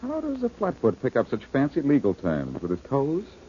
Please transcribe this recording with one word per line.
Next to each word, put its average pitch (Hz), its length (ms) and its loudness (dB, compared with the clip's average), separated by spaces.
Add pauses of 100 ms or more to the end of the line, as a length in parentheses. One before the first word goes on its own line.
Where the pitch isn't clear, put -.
How 294 200 -4
does 277 220 -4
a 240 60 0
flatfoot 180 520 0
pick - 140 -2
up 113 140 2
such 107 160 -4
fancy 143 360 0
legal 139 320 4
terms? 71 480 -2
With 87 100 -4
his 87 180 -2
toes? 143 340 0 (260)